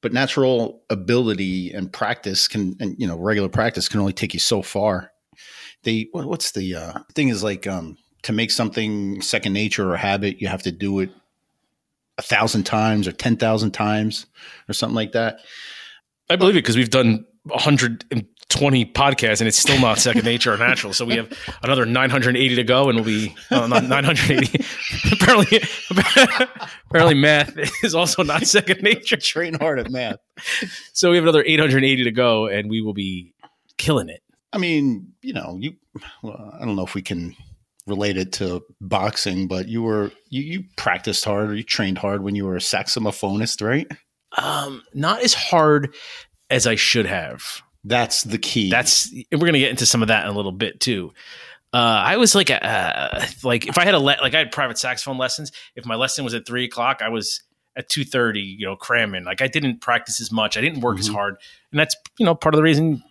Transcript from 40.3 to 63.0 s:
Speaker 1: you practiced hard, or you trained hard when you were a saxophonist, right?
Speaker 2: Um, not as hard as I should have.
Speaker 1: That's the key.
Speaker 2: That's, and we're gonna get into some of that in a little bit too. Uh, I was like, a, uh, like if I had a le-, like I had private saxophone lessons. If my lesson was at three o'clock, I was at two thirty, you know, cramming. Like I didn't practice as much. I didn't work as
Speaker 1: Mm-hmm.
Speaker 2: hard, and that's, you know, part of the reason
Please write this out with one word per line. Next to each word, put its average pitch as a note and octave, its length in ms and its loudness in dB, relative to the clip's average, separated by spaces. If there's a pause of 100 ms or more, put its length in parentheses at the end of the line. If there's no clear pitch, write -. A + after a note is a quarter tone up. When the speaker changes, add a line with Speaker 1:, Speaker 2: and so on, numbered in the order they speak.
Speaker 1:
you E3+ 220 -8 (120)
practiced - 500 -2
hard, G#2+ 240 -2
or G#2 60 -4
you G#2+ 80 -6
trained F#2+ 360 -2
hard G2+ 240 -2
when G2+ 120 -2
you G2+ 100 -2
were F#2 100 -2
a F2+ 40 -2
saxophonist, G#2 1080 -2
right? C3+ 220 0 (500)
Speaker 2:
Um, C#3+ 460 -6 (100)
not F3 300 -2
as B3 100 2
hard D3+ 600 2 (560)
as B2 180 2
I A2+ 80 2
should A2 300 2
have. E2 560 -6 (240)
Speaker 1:
That's A#2 380 0
the A2+ 140 -4
key. G#2+ 340 -2
Speaker 2:
That's, - 400 2 (200)
and D#3 80 0
we're F3 80 2
gonna D3+ 120 4
get C3 100 2
into A#2 160 -2
some A#2+ 160 4
of A2 80 2
that G#2+ 160 2
in G2+ 60 -4
a G2+ 40 -4
little G2 160 -4
bit F#2+ 280 -6
too. F#2+ 340 -4 (600)
Uh, B2 40 2 (280)
I F3 120 2
was A#3 180 4
like, G3 140 2
a, - 160 0
uh, - 600 -2 (180)
like A#2+ 240 0
if A#2+ 100 0
I F3 80 4
had G3+ 100 4
a D#3 40 6
le-, C#3 220 4
like C3 120 0
I D#3 60 4
had C3+ 120 -2
private B2+ 260 -4
saxophone B2+ 400 -6
lessons. B2+ 340 -4 (240)
If A#2+ 100 -18
my A2+ 100 -4
lesson C3 280 -2
was A#2+ 100 -6
at A#2 140 -6
three B2 180 -4
o'clock, A#2+ 360 -2
I A2 80 -4
was A2 320 -6 (340)
at C3 140 -12
two C#3+ 160 -2
thirty, A2+ 360 0
you G2 240 -10
know, F#2+ 100 -6
cramming. G#2 480 -2
Like F#2 180 -6
I C3+ 60 0
didn't C3+ 340 -2
practice - 400 -2
as A2 100 -8
much. G#2+ 260 -2
I A2 40 -2
didn't D3 200 -2
work A#2 180 0
as G2+ 80 -4
Speaker 1:
Mm-hmm. G#2 80 -4
Speaker 2:
hard, G2+ 200 -4 (360)
and D3 80 -2
that's, D#3 160 2 (220)
you A#3 80 2
know, E3+ 80 4
part D#3 220 2
of - 20 6
the D#3 60 6
reason D#3 480 2